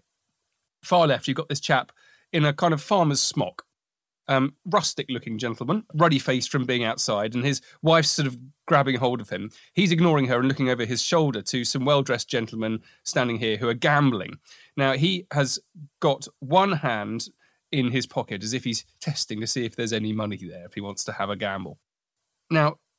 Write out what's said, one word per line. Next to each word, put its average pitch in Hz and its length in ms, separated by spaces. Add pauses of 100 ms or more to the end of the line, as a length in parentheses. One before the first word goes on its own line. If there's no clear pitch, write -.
(840)
Far 170 240
left, 131 200
you've 131 100
got 160 120
this 143 120
chap 131 320 (400)
in 160 120
a 143 80
kind 165 200
of 147 80
farmer's 160 400
smock. - 420 (640)
Um, 139 260 (100)
rustic-looking 127 760
gentleman, 127 460 (100)
ruddy-faced 147 560
from 131 140
being 123 180
outside, 113 500
and 123 100
his 139 180 (200)
wife's 160 300
sort 143 160
of 123 100 (300)
grabbing 135 300
hold 123 240
of 104 80
him. 104 200 (240)
He's 185 180
ignoring 160 360
her 123 100
and 123 100
looking 135 220
over 120 160
his 113 160
shoulder 143 400
to 120 240
some 131 180
well-dressed 135 460
gentlemen 110 520 (220)
standing 120 360
here 110 180
who 120 100
are 117 60
gambling. 135 640 (420)
Now, 135 160
he 180 380
has 143 260 (420)
got 143 280 (140)
one 185 320
hand 113 520 (460)
in 127 180
his 120 160
pocket 104 380
as 110 100
if 127 100
he's 117 220 (160)
testing 113 400
to 113 60
see 123 180
if 110 100
there's 117 180
any 107 200
money 104 240 (100)
there, 87 180
if - 100
he 101 60
wants 101 240
to 107 80
have 98 180
a 101 40
gamble. 92 440 (720)
Now, 151 240 (240)